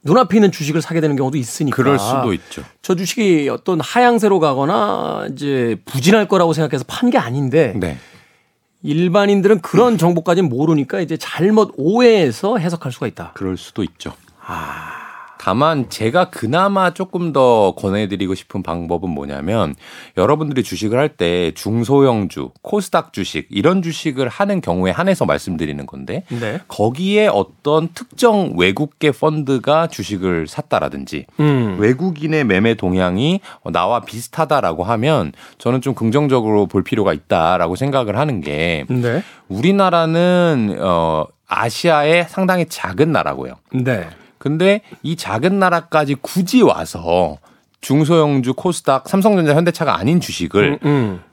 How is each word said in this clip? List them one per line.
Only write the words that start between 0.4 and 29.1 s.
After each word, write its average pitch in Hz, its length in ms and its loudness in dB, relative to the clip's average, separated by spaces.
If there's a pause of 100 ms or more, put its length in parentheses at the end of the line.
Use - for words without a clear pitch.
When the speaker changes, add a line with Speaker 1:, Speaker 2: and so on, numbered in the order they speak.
Speaker 1:
주식을 156 320 -4
사게 165 180 -2
되는 151 140 2
경우도 131 240 -2
있으니까. 127 360 -4
Speaker 2:
그럴 131 220 4
수도 117 360 0
있죠. - 280 -8 (220)
Speaker 1:
저 190 120 -2
주식이 170 540 0
어떤 160 320 -2
하향세로 220 580 4
가거나 156 920 0
이제 131 540 -2
부진할 185 420 2
거라고 175 260 2
생각해서 151 340 -2
판 - 220 -2
게 262 80 2
아닌데 131 580 0
Speaker 2:
네. 85 220 -4 (880)
Speaker 1:
일반인들은 185 760 2
그런 226 360 2
정보까지는 170 520 2
모르니까 151 520 0
이제 160 160 -4
잘못 202 600 2
오해해서 202 800 2
해석할 165 340 -4
수가 123 160 -8
있다. 85 280 -12
Speaker 2:
그럴 92 220 -6
수도 - 260 -8
있죠. - 300 -10 (320)
Speaker 1:
아. 80 520 -12 (460)
Speaker 2:
다만 131 460 0
제가 117 400 0
그나마 180 640 0
조금 175 400 -6
더 117 420 4
권해드리고 98 600 -2
싶은 - 260 -10
방법은 85 480 -4
뭐냐면 71 640 -4 (420)
여러분들이 139 460 0
주식을 107 380 -2
할 147 180 0
때 87 380 0
중소형주, 113 960 0 (100)
코스닥 190 500 -4
주식 - 380 -6
이런 175 320 0
주식을 139 480 -4
하는 202 320 -6
경우에 92 300 -2
한해서 175 340 0
말씀드리는 73 640 -4
건데 69 420 -10
Speaker 1:
네. 120 380 -6
Speaker 2:
거기에 185 580 0
어떤 156 680 0
특정 220 600 0
외국계 104 580 0